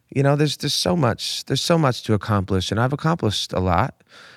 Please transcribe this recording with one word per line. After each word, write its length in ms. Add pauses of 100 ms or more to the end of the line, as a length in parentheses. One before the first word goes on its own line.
you 140
know, 140
there's, 200
there's 160
so 240
much, 500
there's 140
so 160
much 280
to 100
accomplish, 560
and 100
I've 140
accomplished 580
a 80
lot, 340 (420)